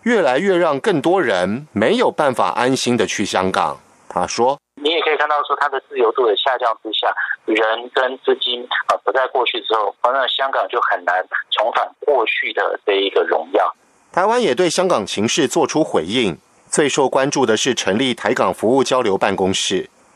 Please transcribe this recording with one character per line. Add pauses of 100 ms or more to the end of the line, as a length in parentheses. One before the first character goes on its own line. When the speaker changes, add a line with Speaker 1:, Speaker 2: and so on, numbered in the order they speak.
Speaker 1:
越
来
越
让
更
多
人
没
有
办
法
安
心
的
去
香
港。 (280)
他
说： (240)
Speaker 2:
你
也
可
以
看
到
说，
它
的
自
由
度
的
下
降 (100)
之
下， (380)
人
跟
资
金， (260)
呃，
不
在
过
去
之
后， (100)
那
香
港
就 (100)
很
难 (300)
重
返 (100)
过
去
的
这
一
个
荣
耀。 (380)
Speaker 1:
台
湾
也
对
香
港
情
势
做
出
回
应， (320)
最
受
关
注
的
是
成
立
台
港
服
务
交
流
办
公
室。 (260)